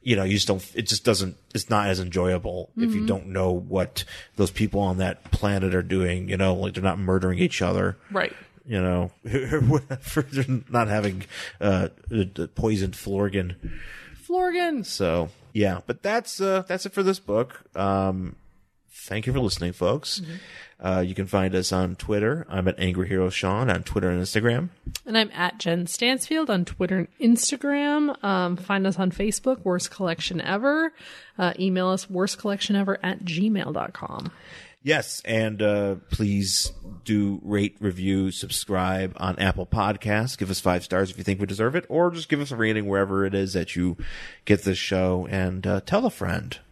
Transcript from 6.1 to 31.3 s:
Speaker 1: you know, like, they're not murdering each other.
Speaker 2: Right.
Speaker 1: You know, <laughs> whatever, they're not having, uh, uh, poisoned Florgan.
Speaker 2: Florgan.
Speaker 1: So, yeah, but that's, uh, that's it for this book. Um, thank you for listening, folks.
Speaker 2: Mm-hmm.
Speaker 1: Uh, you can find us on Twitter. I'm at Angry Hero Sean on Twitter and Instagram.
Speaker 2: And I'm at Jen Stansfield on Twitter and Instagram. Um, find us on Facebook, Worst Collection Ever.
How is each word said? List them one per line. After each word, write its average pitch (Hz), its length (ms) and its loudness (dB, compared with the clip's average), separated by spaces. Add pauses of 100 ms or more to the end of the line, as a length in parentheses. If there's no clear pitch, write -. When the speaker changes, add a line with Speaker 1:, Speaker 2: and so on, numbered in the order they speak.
Speaker 1:
you 92 80 -2
know, 95 180 4
like, 95 180 -4
they're 92 100 -4
not 92 140 2
murdering 92 400 2
each 175 240 0
other. 95 360 0 (140)
Speaker 2:
Right. 190 220 0 (340)
Speaker 1:
You 101 140 0
know, 90 360 0
<laughs> - 60 -20
whatever, 135 1000 0
they're 135 460 -2
not 120 180 2
having, 101 380 0 (360)
uh, 95 280 2 (220)
uh, 95 440 0
poisoned 98 400 0
Florgan. 98 600 -2 (600)
Speaker 2:
Florgan. 349 680 -2
Speaker 1:
So, 85 460 0 (240)
yeah, 95 320 2
but - 160 -6
that's, 214 400 -2
uh, 190 260 2
that's 185 180 -4
it 196 80 -8
for 202 100 0
this 190 160 2
book. 113 420 -2 (140)
Um, 95 600 0 (540)
thank 107 380 -6
you 127 60 0
for 135 60 2
listening, 90 340 0
folks. 127 460 0
Speaker 2:
Mm-hmm. 165 140 -8 (440)
Speaker 1:
Uh, 92 220 0
you 92 160 -2
can 95 100 -2
find 95 300 2
us 92 160 0
on 92 240 0
Twitter. 110 540 0
I'm 92 180 0
at 90 100 0
Angry 92 300 0
Hero 92 220 2
Sean 101 400 0
on 90 140 2
Twitter 95 260 0
and 90 120 0
Instagram. 120 480 0 (360)
Speaker 2:
And 226 120 -2
I'm 214 160 2
at 180 240 0
Jen 175 300 0
Stansfield 262 640 0
on 180 160 2
Twitter 190 320 -2
and 175 100 0 (300)
Instagram. 285 880 0
Um, 185 340 2
find 190 280 0
us 190 140 2
on 185 120 2
Facebook, 220 520 -2
Worst 185 260 0
Collection 170 520 -4
Ever. 285 500 0 (460)